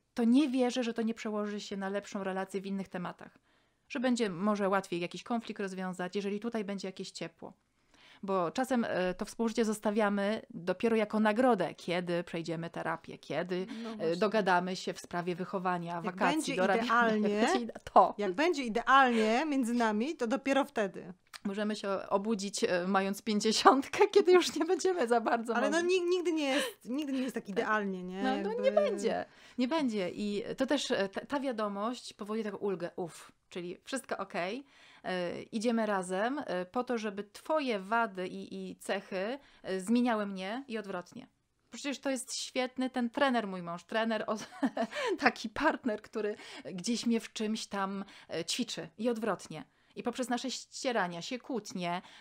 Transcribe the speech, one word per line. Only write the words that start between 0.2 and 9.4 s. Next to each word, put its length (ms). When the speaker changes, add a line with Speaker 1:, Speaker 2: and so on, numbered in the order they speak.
Speaker 1:
nie 260
wierzę, 340
że 100
to 80
nie 120
przełoży 460
się 180
na 120
lepszą 340
relację 380
w 40
innych 240
tematach. 480
Że 100
będzie 300
może 400
łatwiej 300
jakiś 240
konflikt 380
rozwiązać, 540
jeżeli 240
tutaj 260
będzie 220
jakieś 240
ciepło. 420
Bo 280
czasem, 380
e, 240
to 120
współżycie 400